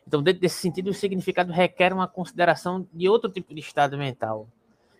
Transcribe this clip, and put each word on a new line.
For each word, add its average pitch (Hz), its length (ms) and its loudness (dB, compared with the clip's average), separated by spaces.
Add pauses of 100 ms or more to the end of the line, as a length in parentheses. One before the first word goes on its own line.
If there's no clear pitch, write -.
Então, 147 160 0
dentro 180 200 2
desse 180 180 0
sentido, 185 300 -4
o 190 40 -2
significado 180 600 -2
requer 180 400 2
uma 185 160 -2
consideração 175 840 0
de 170 160 0
outro 226 220 4
tipo 185 240 -10
de 151 80 -12
estado 143 360 0
mental, 113 520 -4 (500)